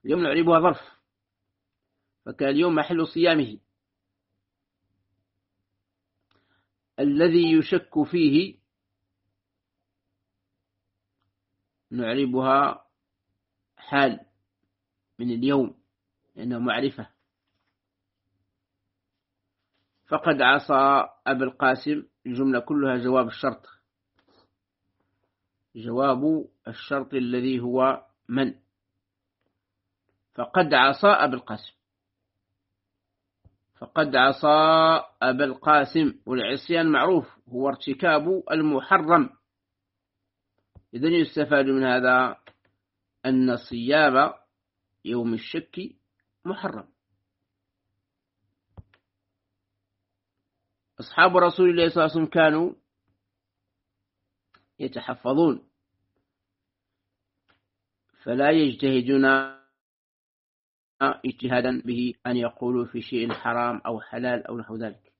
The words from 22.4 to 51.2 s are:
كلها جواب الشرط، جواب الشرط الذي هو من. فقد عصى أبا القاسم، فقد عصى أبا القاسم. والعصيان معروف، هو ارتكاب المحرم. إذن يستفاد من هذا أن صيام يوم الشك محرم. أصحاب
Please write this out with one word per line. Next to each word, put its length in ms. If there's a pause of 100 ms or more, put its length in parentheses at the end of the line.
كلها 360
جواب 300
الشرط، 400 (2000)
جواب 720 (200)
الشرط 460
الذي 460
هو 460 (220)
من. 260 (1800)
فقد 400
عصى 320
أبا 280
القاسم، 400 (2000)
فقد 420
عصى 320 (720)
أبا 220
القاسم. 840
والعصيان 640
معروف، 460 (100)
هو 200
ارتكاب 840
المحرم. 800 (1600)
إذن 180
يستفاد 540
من 180
هذا 520 (920)
أن 300
صيام 760 (720)
يوم 300
الشك 600 (480)
محرم. 440 (4000)
أصحاب 360